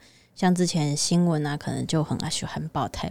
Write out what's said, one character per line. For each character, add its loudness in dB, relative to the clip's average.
像 4
之 2
前 0
新 4
闻 2
啊， -4
可 -6
能 -4
就 0
很 -2
爱 -4
去 -6
喊 -6
爆 -4
台 -6